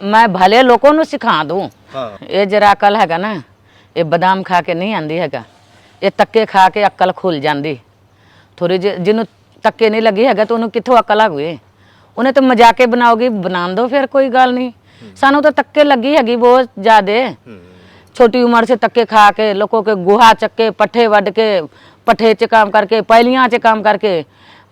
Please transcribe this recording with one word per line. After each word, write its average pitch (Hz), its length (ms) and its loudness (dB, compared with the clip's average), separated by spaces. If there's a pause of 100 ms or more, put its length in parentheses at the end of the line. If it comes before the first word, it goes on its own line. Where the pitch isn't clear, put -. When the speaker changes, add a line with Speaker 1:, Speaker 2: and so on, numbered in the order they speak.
Speaker 1:
ਮੈਂ 220 260 2
ਭਲੇ 190 340 2
ਲੋਕਾਂ 262 320 4
ਨੂੰ 311 100 0
ਸਿਖਾ 208 400 -4
ਦੂੰ। 175 260 -6 (240)
Speaker 2:
ਹਾਂ। 113 300 -12
Speaker 1:
ਇਹ 202 220 -2
ਜਿਹੜਾ 202 260 2
ਅਕਲ 202 240 0
ਹੈਗਾ 170 200 0
ਨਾ, 190 260 -6 (540)
ਇਹ 170 80 -2
ਬਦਾਮ 180 380 -2
ਖਾ 175 180 -2
ਕੇ 175 140 -6
ਨਹੀਂ 190 200 -6
ਆਉਂਦੀ 156 240 -8
ਹੈਗਾ, 143 240 -8 (600)
ਇਹ 190 160 -2
ਤੱਕੇ 220 280 0
ਖਾ 190 220 2
ਕੇ 202 180 -2
ਅਕਲ 185 260 -2
ਖੁੱਲ 175 280 -6
ਜਾਂਦੀ। 143 380 -4 (760)
ਥੋੜ੍ਹੀ 180 220 -2
ਜਿਹੀ 190 180 -4
ਜਿਹਨੂੰ 208 300 -2 (360)
ਤੱਕੇ 220 280 0
ਨਹੀਂ 220 120 -2
ਲੱਗੀ 220 240 0
ਹੈਗਾ, 214 180 0
ਤਾਂ 233 120 -4
ਉਹਨੂੰ 226 140 -4
ਕਿੱਥੋਂ 240 280 0
ਅਕਲ 214 220 0
ਆ 220 80 2
ਗਈ? 156 300 -8 (600)
ਉਹਨੇ 254 140 -2
ਤਾਂ 269 100 2
ਮਜ਼ਾਕੇ 240 440 4
ਬਣਾਓਗੀ, 240 420 0
ਬਣਾਉਣ 185 460 -6
ਦਿਓ 233 140 -2
ਫਿਰ, 262 180 -2
ਕੋਈ 269 220 -2
ਗੱਲ 254 260 2
ਨਹੀਂ। 254 160 -6
Speaker 2:
ਹੂੰ। - 460 -20
Speaker 1:
ਸਾਨੂੰ 277 260 2
ਤਾਂ 302 100 2
ਤੱਕੇ 294 320 0
ਲੱਗੀ 277 320 0
ਹੈਗੀ 240 200 0
ਬਹੁਤ 247 320 2 (120)
ਜ਼ਿਆਦੇ। 214 480 0
Speaker 2:
ਹੂੰ। 120 300 -18 (580)
Speaker 1:
छोटी 247 260 2
उम्र 233 220 2
से 247 120 -2
धक्के 226 280 -2
खा 208 260 4
के, 214 240 -2
लोगों 208 280 -2
के 214 120 -2
गोहा 208 380 4
चक 214 160 -4
के, 226 220 -2
पट्ठे 226 360 -2
वड 208 240 0
के, 214 300 -2 (460)
पट्ठे 220 280 2
च 226 100 -4
काम 214 260 2
करके, 214 300 0
पैलियां 240 480 2
च 226 60 -4
काम 220 280 0
करके, 202 420 -2 (480)